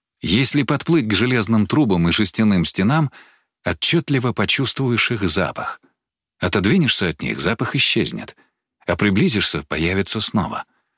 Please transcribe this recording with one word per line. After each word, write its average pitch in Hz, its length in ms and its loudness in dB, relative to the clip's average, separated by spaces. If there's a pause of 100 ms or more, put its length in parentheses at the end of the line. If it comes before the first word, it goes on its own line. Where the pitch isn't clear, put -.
(200)
Если 127 420 2
подплыть 147 460 0
к 107 60 0
железным 110 520 2
трубам 95 420 2
и 82 40 2
шестяным 101 520 2
стенам, 131 460 0 (520)
отчётливо 127 720 0
почувствуешь 120 760 0
их 104 180 -2
запах. - 520 -4 (580)
Отодвинешься 104 680 0
от 78 140 -6
них — - 180 -6
запах 92 340 -4
исчезнет. - 640 -2 (500)
А 87 100 -2
приблизишься — 104 680 0
появится 90 580 -2
снова. - 440 -4 (340)